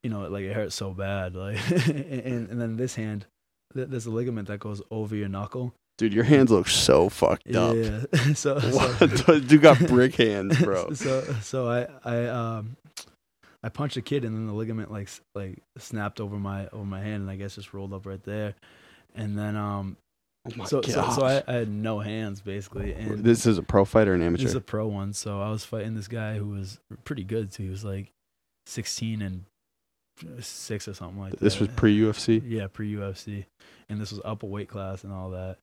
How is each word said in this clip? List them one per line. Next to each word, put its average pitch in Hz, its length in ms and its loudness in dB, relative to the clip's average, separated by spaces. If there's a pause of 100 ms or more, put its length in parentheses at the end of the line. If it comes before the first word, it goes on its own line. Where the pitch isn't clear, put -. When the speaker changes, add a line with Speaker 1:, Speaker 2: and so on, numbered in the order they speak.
Speaker 1:
you 123 80 -4
know, 101 180 -6
like, 98 160 -6
it 98 100 -6
hurt 107 180 -4
so 98 200 -8
bad, 95 420 -6
like, 98 240 -8 (120)
<laughs> 165 180 2
and, 147 100 0
and, 127 520 -6
and 120 100 -6
then 113 160 -4
this 123 180 -4
hand, 107 320 -6 (480)
th-, 131 140 -6
there's 123 180 -8
a 117 40 -8
ligament 113 380 -4
that 104 120 -8
goes 104 300 -10
over 110 260 -6
your 104 120 -4
knuckle. 101 440 -6 (260)
Speaker 2:
Dude, 110 160 2
your 113 100 6
hands 135 260 8
look 98 160 6
so 82 440 6
fucked - 440 2
up. 117 220 2
Speaker 1:
Yeah. 110 240 -2 (120)
<laughs> 143 220 4
So, 139 240 -2
so 123 120 0
Speaker 2:
What? 131 560 4
<laughs> 151 200 8
Dude 147 140 10
got 143 260 12
brick 123 280 6
hands, 104 440 4
bro. 95 320 2
Speaker 1:
<laughs> 151 40 -4
So, 131 280 -2 (200)
so 127 260 -4
I, 120 180 0 (180)
I, 120 220 -2
um, 113 500 -6 (840)
I 113 60 -6
punched 143 300 -6
a 117 40 -8
kid, 139 220 -2
and 110 100 -4
then 110 120 -4
the 104 80 -6
ligament, 110 360 -6
like, 104 180 -10
s-, - 120 -18 (140)
like, 95 240 -10 (200)
snapped 104 420 -8
over 104 180 -6
my, 98 300 -6
over 104 180 -10
my 95 160 -8
hand, 107 200 -6
and 98 80 -8
I 98 60 -8
guess 98 200 -10
just - 180 -18
rolled 98 180 -10
up 95 140 -12
right 98 180 -12
there. 104 300 -6 (600)
And 104 240 -6
then, 104 180 -4
um, 101 400 -6 (520)
Speaker 2:
Oh 117 80 -12
my 110 80 -10
Speaker 1:
so, 139 160 0
so, 117 300 0
so 123 120 0
I, 131 120 4
Speaker 2:
gosh. 139 140 0
Speaker 1:
I 127 40 -2
had 117 160 -2
no 107 320 -4
hands, 104 400 -8
basically. 98 540 -8
And 107 280 -6
Speaker 2:
This 117 220 4
is 107 140 4
a 82 40 -4
pro 98 220 4
fighter 101 280 4
or - 20 4
an 87 80 4
amateur? 85 220 2
Speaker 1:
this 120 80 0
is - 40 -2
a 127 60 -4
pro 107 240 -6
one. 101 260 -6
So 101 300 -8
I 107 80 -4
was 107 160 -8
fighting 113 300 -8
this 101 120 -10
guy 110 300 -6
who 104 100 -4
was 98 300 -10 (260)
pretty 123 200 -8
good 104 280 -4
too. 101 120 -10
He 95 40 -6
was, 98 160 -10
like, 98 240 -8 (560)
sixteen 113 560 -6
and 92 240 -6 (960)
six - 460 -10
or 101 60 -12
something 90 260 -14
like 95 180 -10
Speaker 2:
This 101 180 2
Speaker 1:
that. - 40 -4
Speaker 2:
was 101 160 0
pre-U 107 320 4
F 107 100 -4
C? 110 280 0
Speaker 1:
Yeah, 110 220 -6
pre-U 104 360 -8
F 95 140 -8
C. 101 260 -10 (460)
And 104 100 -6
this 101 120 -8
was 101 120 -12
up 104 180 -8
a 110 40 -12
weight 98 240 -8
class 98 340 -10
and 98 80 -12
all 92 200 -10
that. 92 300 -10